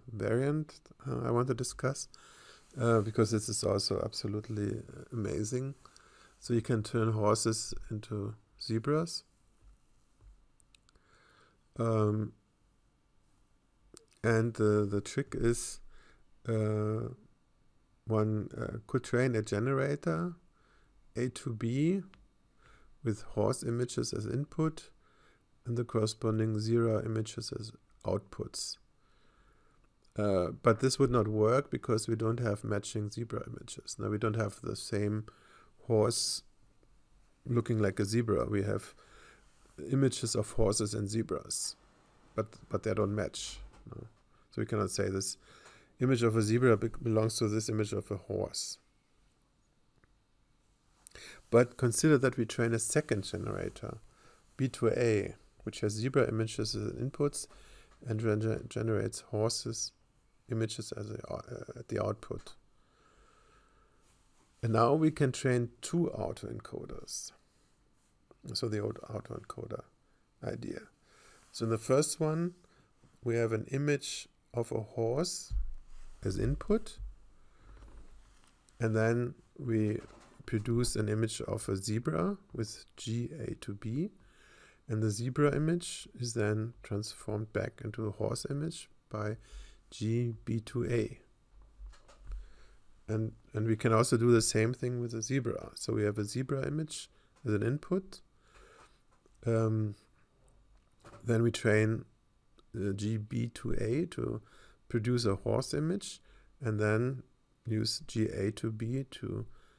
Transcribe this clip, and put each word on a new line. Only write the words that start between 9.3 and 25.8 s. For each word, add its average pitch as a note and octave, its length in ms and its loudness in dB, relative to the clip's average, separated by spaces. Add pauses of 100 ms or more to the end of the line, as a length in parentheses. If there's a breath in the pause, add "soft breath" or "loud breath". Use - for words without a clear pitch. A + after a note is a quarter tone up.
Um, G#2+ 540 2 (1900)
and A2+ 300 4
the, G#2+ 300 6
the G2+ 140 0
trick - 380 -4
is, A#2+ 420 0 (640 soft breath)
uh, G#2+ 680 0 (920)
one, G#2+ 540 2
uh, A2 300 -6
could - 180 0
train B2 320 2
a G#2+ 40 4
generator, C#3 920 0 (840 soft breath)
A B2 140 -2
to - 240 -6
B, C#3 480 0 (1040 soft breath)
with G#2+ 160 0
horse - 420 0
images A#2 480 -2
as G#2+ 140 -4
input D3 640 -2 (760 soft breath)
and A#2 120 -4
the A#2+ 80 -2